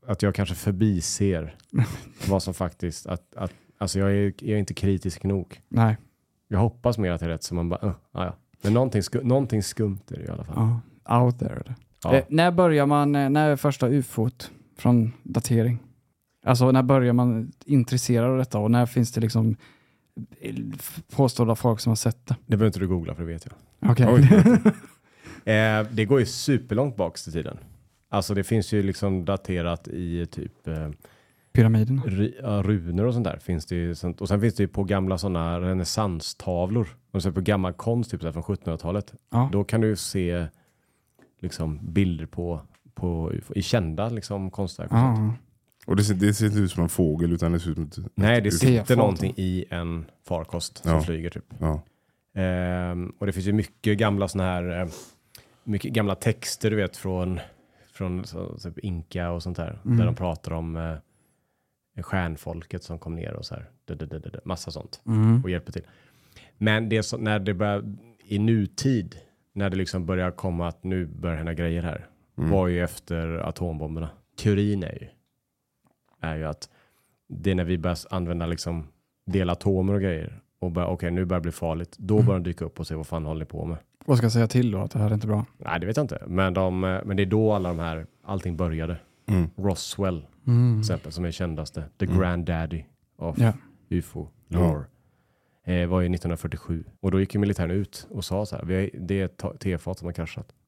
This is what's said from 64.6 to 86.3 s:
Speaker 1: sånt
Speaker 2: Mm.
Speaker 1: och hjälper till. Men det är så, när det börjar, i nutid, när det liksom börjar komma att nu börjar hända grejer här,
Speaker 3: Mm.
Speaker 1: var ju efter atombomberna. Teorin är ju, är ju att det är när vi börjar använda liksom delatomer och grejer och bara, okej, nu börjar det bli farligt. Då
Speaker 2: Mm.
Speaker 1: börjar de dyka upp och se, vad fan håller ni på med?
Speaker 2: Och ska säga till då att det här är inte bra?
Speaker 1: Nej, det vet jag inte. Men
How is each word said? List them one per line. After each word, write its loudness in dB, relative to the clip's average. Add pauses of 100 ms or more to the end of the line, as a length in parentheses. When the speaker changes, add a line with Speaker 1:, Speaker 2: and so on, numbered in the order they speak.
Speaker 1:
sånt -14
Speaker 2:
Mm. 4
Speaker 1:
och -4
hjälper -6
till. -10 (760)
Men 2
det 2
är 2
så, -6
när 0
det -2
börjar, -2 (300)
i -2
nutid, 0 (360)
när -2
det -4
liksom -4
börjar 0
komma -4
att -12
nu -2
börjar -6
hända -6
grejer -2
här, -8 (320)
Speaker 3:
Mm. 0
Speaker 1:
var 4
ju 0
efter -6 (200)
atombomberna. -6 (300)
Teorin 2
är -10
ju, -18 (1120)
är -6
ju -6
att -8 (600)
det -2
är 4
när 0
vi 0
börjar -2 (120)
använda -4
liksom -6 (400)
delatomer 0
och 0
grejer -6 (180)
och -6
bara, -2
okej, -4
nu 0
börjar 0
det -8
bli -4
farligt. -6
Då 0
Speaker 2:
Mm. 6
Speaker 1:
börjar 2
de -6
dyka -6
upp -12
och -6
se, -8
vad -8
fan -6
håller -6
ni -8
på -8
med? -6 (280)
Speaker 2:
Och 4
ska 4
säga 4
till 2
då -2
att -4
det -4
här 2
är 2
inte -2
bra? 0 (120)
Speaker 1:
Nej, -4
det -6
vet -2
jag 0
inte. -8
Men 2